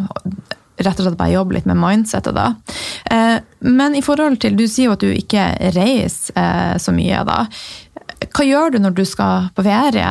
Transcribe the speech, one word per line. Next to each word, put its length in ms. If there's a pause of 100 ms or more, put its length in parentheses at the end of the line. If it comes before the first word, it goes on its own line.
(720)
rett 260
og 60
slett 120
bare 140
jobbe 240
litt 140
med 100
mindsetet 560
da. 140 (560)
Eh, 320 (220)
men 360
i 80
forhold 380
til, 160
du 100
sier 220
jo 80
at 80
du 80
ikke 320 (260)
reiser, 640
eh, 420
så 140
mye 320
da. 220 (800)
Hva 180
gjør 300
du 60
når 160
du 100
skal 480
på 100
ferie, 480